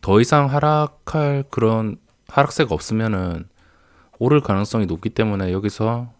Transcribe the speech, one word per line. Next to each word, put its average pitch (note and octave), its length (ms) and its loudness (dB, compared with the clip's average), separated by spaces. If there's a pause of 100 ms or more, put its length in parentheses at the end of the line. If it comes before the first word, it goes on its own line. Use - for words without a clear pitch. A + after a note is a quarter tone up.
더 G2+ 160 6
이상 C#3 320 2
하락할 D3 960 0
그런 A2 480 0 (320)
하락세가 C#3 460 0
없으면은 F#2+ 760 -2 (680)
오를 C3+ 240 4
가능성이 G#2 420 -2
높기 E2+ 240 -6
때문에 G2+ 420 -2
여기서 A2 680 -4